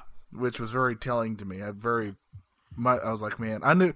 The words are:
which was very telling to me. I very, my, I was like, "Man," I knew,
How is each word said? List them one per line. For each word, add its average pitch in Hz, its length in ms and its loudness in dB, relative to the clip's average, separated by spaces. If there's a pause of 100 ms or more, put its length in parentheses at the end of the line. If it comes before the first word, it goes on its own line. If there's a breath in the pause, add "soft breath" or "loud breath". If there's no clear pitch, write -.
(320)
which 123 260 -2
was 113 120 -6
very 123 260 0
telling 113 400 -2
to 101 80 -10
me. 95 180 -8
I 104 100 -6
very, 107 420 -2 (600)
my, 123 200 4
I 110 140 -2
was 110 120 -2
like, 104 160 -4
"Man," 110 240 -4
I 147 120 6
knew, 180 220 6